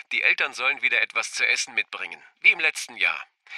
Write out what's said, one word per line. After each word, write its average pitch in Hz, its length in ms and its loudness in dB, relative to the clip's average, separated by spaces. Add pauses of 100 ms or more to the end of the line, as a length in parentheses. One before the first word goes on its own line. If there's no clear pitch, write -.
(120)
die 120 120 0
Eltern 156 300 2
sollen 127 280 0
wieder 120 220 2
etwas 113 280 -2
zu 127 160 0
essen 123 280 0
mitbringen, 95 440 -6 (220)
wie 160 80 4
im 175 100 2
letzten 151 380 -4
Jahr. 85 240 0 (360)